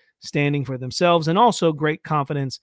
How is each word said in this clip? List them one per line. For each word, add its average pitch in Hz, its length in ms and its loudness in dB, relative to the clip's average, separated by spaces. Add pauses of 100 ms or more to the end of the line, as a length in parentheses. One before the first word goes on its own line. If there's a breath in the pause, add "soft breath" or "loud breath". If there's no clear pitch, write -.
(220)
standing 143 440 -2
for 131 120 -8
themselves 160 500 0
and 165 100 2
also 208 340 4
great 156 320 0
confidence 143 600 -4